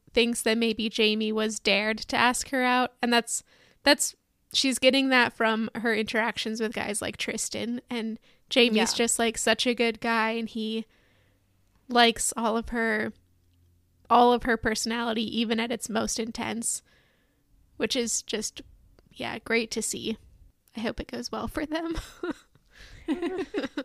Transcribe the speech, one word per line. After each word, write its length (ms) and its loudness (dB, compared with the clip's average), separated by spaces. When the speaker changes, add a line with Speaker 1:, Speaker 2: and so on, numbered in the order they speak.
Speaker 1:
thinks 300 2
that 140 2
maybe 320 0
Jamie 420 2
was 300 -2
dared 380 2
to 180 -6
ask 320 2
her 160 0
out. 280 2
And 100 2
that's, 300 0
that's, 340 2
she's 260 2
getting 320 4
that 240 4
from 400 0
her 200 0
interactions 640 -2
with 140 -2
guys 300 -4
like 160 -6
Tristan. 720 -6
And 280 -6
Jamie's 440 4
Speaker 2:
Yeah. 40 -4
Speaker 1:
just, 220 2
like, 180 0
such 300 2
a 80 2
good 260 0
guy, 300 0
and 180 -4
he 380 -6
likes 460 4
all 220 0
of 140 -6
her, 420 -2
all 240 8
of 120 2
her 120 2
personality, 680 -2
even 220 0
at 120 -2
its 180 -8
most 280 -2
intense, 640 -4
which 180 -2
is 280 -2
just, 400 -6
yeah, 280 -8
great 320 0
to 100 -4
see. 340 -6
I 40 -10
hope 180 -4
it 100 -10
goes 220 -10
well 180 -6
for 180 -6
them. 320 -4
<laughs> 100 -2